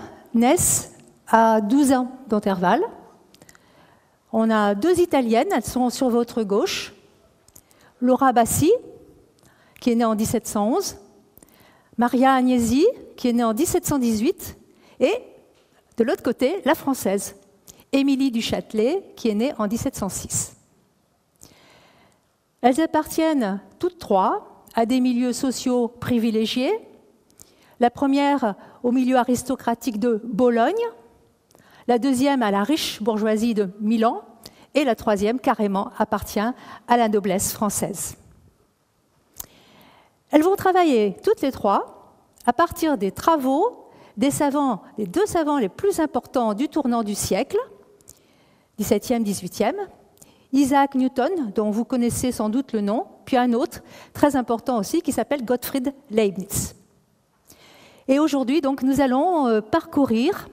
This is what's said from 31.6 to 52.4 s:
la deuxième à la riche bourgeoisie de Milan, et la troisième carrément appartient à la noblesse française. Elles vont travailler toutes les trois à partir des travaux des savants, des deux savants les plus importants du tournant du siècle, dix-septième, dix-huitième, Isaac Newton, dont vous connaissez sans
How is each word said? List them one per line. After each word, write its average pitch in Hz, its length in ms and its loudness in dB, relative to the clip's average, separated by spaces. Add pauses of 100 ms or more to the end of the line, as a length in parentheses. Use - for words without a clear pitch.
la 240 100 2
deuxième 262 440 2
à 202 80 2
la 196 120 2
riche 277 400 -2
bourgeoisie 220 520 0
de 196 160 0 (100)
Milan, 226 400 0 (520)
et 294 120 2
la 226 100 2
troisième 214 460 0
carrément 214 560 0
appartient - 420 -4
à - 560 -2
la 233 140 4
noblesse 202 420 0
française. - 640 -6 (2250)
Elles 302 120 4
vont 381 120 2
travailler 320 680 2
toutes 427 180 -2
les 269 100 -2
trois - 600 -4 (320)
à 240 80 2
partir 320 460 -2
des 190 120 -2
travaux 311 800 0 (260)
des 254 140 0
savants, 277 540 0 (160)
des 214 80 -4
deux 330 180 0
savants 302 320 0
les 208 120 0
plus - 300 -2
importants 247 540 -2
du 269 160 -4
tournant 240 320 -2
du 208 140 -4
siècle, 233 420 -2 (1200)
dix-septième, 226 460 0
dix-huitième, 202 520 -4 (800)
Isaac 277 400 2
Newton, 254 640 -2
dont 214 160 0
vous 220 120 -2
connaissez 240 480 -2
sans 214 180 -4